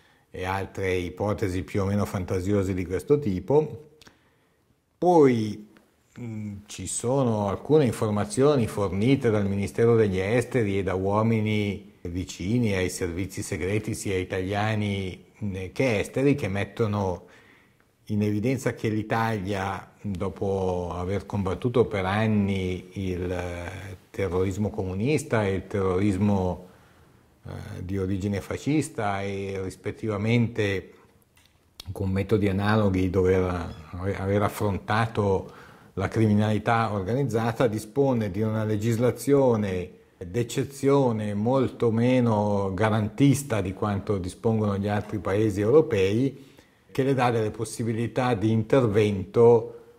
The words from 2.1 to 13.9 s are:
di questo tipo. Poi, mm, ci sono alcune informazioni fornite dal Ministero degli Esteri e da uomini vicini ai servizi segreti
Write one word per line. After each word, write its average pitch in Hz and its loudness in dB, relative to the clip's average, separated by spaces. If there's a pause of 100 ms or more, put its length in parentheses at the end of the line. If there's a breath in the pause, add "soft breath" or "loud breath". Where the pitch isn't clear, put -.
di 90 -4
questo 92 0
tipo. 139 -2 (1000 soft breath)
Poi, 131 4 (500)
mm, 107 -8 (120)
ci - -10
sono 117 0
alcune 147 4
informazioni 110 2
fornite 107 0
dal 104 2
Ministero 101 2
degli 101 4
Esteri 104 0
e 98 -2
da 92 -2
uomini 107 0 (120)
vicini 92 -2
ai 92 0
servizi 92 -6
segreti 104 -4